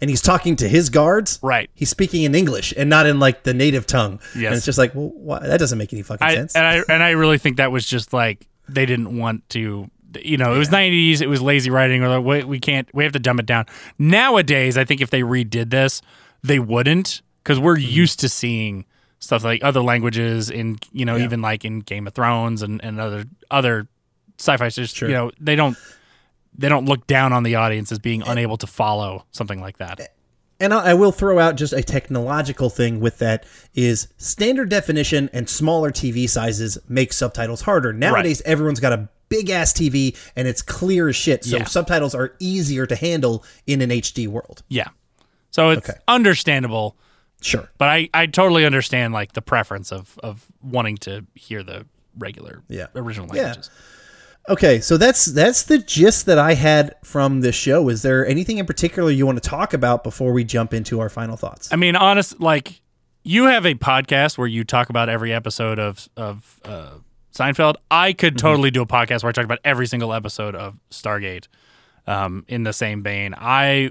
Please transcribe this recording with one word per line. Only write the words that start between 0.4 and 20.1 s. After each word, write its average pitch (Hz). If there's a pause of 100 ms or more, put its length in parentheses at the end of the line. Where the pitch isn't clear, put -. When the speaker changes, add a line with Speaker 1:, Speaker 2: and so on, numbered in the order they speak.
Speaker 1:
to 104
his 156
guards, 170
Speaker 2:
Right. 123
Speaker 1:
he's -
speaking 185
in 143
English 139
and 139
not 156
in, 143
like, 135
the 127
native 135
tongue. 107 (140)
Speaker 2:
Yes. 117
Speaker 1:
And 113
it's 117
just 135
like, 127
"Well, 147
why? 147
That 143
doesn't 123
make 104
any 107
fucking 110
Speaker 2:
I, 165
Speaker 1:
sense." 165
Speaker 2:
and 165
I, 170
and 160
I 170
really 156
think 127
that 135
was 127
just, 120
like, 113 (220)
they 135
didn't 120
want 113
to, 104 (300)
you 156
know, 123
it 131
was 147
Speaker 1:
Yeah. 190
Speaker 2:
nineties, 170
it 139
was 139
lazy 135
writing, 127
or 127
like, 127
"We, 139
we 135
can't, 135
we 143
have 147
to 143
dumb 123
it 110
down." 117 (320)
Nowadays, 151
I 131
think 139
if 127
they 131
redid 117
this, 135 (440)
they 139
wouldn't, 123 (220)
'cause 143
we're 165
Speaker 1:
Mm-hmm. 131
Speaker 2:
used 165
to 135
seeing 110 (360)
stuff 113
like 117
other 135
languages 117